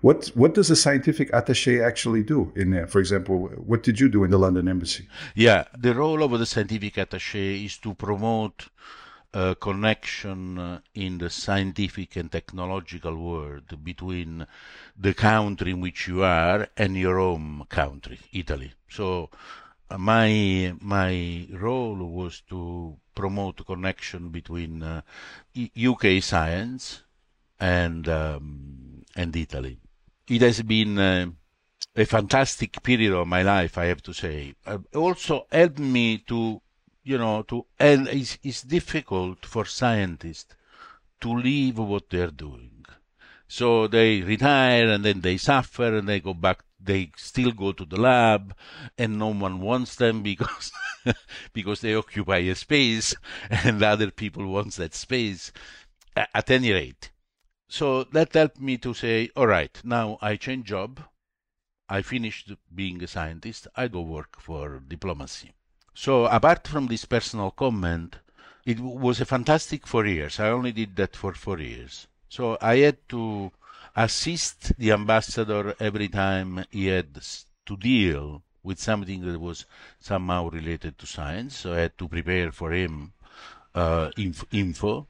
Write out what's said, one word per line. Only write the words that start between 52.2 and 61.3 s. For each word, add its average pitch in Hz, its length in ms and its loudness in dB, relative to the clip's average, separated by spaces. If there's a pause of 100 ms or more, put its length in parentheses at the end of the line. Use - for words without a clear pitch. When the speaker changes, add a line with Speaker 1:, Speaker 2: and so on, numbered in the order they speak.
Speaker 2:
a 90 160 0
space 117 640 0 (340)
and 104 320 2
other 107 300 4
people 101 340 -8
want 98 300 -4
that 85 180 -8
space. 113 580 -4 (640)
A-, - 220 -2
at 110 140 0
any 127 200 4
rate. 73 380 -4 (600)
So 131 360 0
that 156 280 2
helped 156 280 4
me 131 160 -2
to 120 160 -6
say, 113 420 0
"All 135 120 4
right, 85 360 2
now 113 380 -2
I 107 160 -2
change 131 300 -8
job. 104 340 -6 (880)